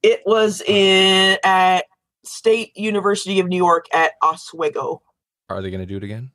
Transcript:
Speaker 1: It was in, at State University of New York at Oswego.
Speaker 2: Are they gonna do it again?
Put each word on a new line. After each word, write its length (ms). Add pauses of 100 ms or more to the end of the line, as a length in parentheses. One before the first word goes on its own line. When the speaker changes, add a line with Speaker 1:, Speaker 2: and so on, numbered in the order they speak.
Speaker 1:
It 220
was 380
in, 800
at 400 (400)
State 520
University 640
of 80
New 80
York 360
at 200 (100)
Oswego. 800 (480)
Speaker 2:
Are 100
they 100
gonna 160
do 120
it 60
again? 300